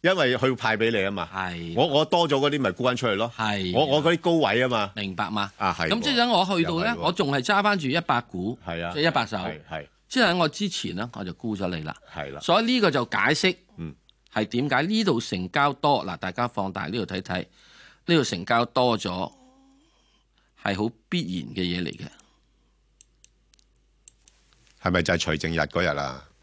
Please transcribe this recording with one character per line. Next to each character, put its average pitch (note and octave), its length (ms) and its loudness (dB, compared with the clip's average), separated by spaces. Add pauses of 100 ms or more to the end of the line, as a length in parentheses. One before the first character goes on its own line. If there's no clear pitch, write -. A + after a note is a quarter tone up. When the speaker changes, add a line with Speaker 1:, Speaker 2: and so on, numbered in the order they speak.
Speaker 1:
因 F3+ 140 4
為 B2+ 220 2
佢 C3 180 2
派 A2+ 220 0
畀 A2+ 140 2
你 A2+ 60 0
吖 G2 140 2
嘛。 F2+ 220 -4
Speaker 2:
係。 F2 420 -6
Speaker 1:
我， C#3+ 120 4
我 D3+ 180 4
多 E3+ 240 2
咗 C#3+ 80 4
嗰 C#3+ 120 2
啲 C#3+ 100 0
咪 A#2 140 2
沽 A#2+ 100 -6
返 B2 120 2
出 A#2+ 120 -2
去 G2+ 80 2
咯。 A2+ 200 -2
Speaker 2:
係。 G2+ 380 -2
Speaker 1:
我， B2+ 140 4
我 C#3+ 160 2
嗰 E3 100 4
啲 E3 60 0
高 F3 140 0
位 A#2+ 280 4
吖 C3 60 2
嘛。 G#2+ 280 0
Speaker 2:
明 G2 200 -6
白 G2+ 160 -4
嘛？ G2+ 260 -2
Speaker 1:
啊， F#2+ 220 0
係 E2 80 0
喎。 F3 80 2
Speaker 2:
噉 A#3 60 -4
即 D4 100 -2
係 B3+ 60 0
等 A#3+ 120 2
我 F#3+ 160 4
去 F3+ 180 0
到 E3 160 -2
呢， F3 60 -2
Speaker 1:
又 A#3 60 0
係 A#3 60 -4
喎。 - 20 -10
Speaker 2:
我 E3 120 0
仲 E3 200 0
係 C#3 120 2
揸 G3+ 200 2
返 G3+ 160 2
住 C#3+ 80 -4
一 D3+ 140 0
百 B2 200 2
股， F#2+ 460 -6
Speaker 1:
係 E2+ 180 -4
啊。 E2+ 80 -4
Speaker 2:
即 C3+ 60 -4
係 D#3+ 80 4
一 - 20 6
百 C3+ 160 2
手。 G#2+ 120 -6
Speaker 1:
係， E2 220 -6 (120)
係。 D2+ 160 -8 (220)
Speaker 2:
即 C4 100 -2
係 A#3 100 6
喺 F3 80 2
我 E3 120 2
之 G3+ 200 -4
前 - 260 -8
呢， A2+ 180 -6
我 G#2 100 -10
就 F2 100 -8
沽 A2 240 -6
咗 F#2+ 180 -4
你 D#2 80 -6
啦。 D2+ 120 -8 (180)
Speaker 1:
係 C#2+ 180 -10
啦。 C#2+ 100 -12
Speaker 2:
所 F#3 200 4
以 A#3 40 0
呢 B3 160 2
個 F3+ 100 4
就 B2+ 140 0
解 - 120 -4 (160)
釋 F#3 220 2 (220)
Speaker 1:
嗯。 D#2+ 180 -10 (380)
Speaker 2:
係 A2 120 0
點 B2+ 240 -2
解 C3+ 120 2
呢 G#3+ 240 0
度 B2+ 160 2
成 F2+ 300 -6
交 C#3+ 220 2
多。 C3 320 0
嗱， F2 120 -6
大 F#2 160 -6
家 A#2+ 160 -2
放 G2 240 -4
大 F#2+ 140 -6
呢 A#2 180 -4
度 - 0 - (100)
睇 F#2+ 60 -4
睇， F#2 160 -6 (680)
呢 E3+ 100 4
度 C3+ 80 4
成 F2+ 200 -6
交 A#2 200 2
多 B2 320 2
咗， F2+ 340 -6 (1300)
係 G2 140 -2
好 G#2+ 180 -2 (140)
必 F2+ 320 -4
然 A#1+ 160 -10
嘅 F#2+ 60 -4
嘢 F2+ 200 -2
嚟 D#2 160 -6
嘅。 - 80 -14 (2750)
Speaker 1:
係 F#2 100 0
咪 F2+ 100 4
就 F2 120 2
係 E2+ 40 4
除 D#2+ 140 -2
淨 D#2 220 -2
日 E2 80 0
嗰 D2+ 200 0
日 F2+ 40 2 (120)
啊？ C2+ 280 -6 (180)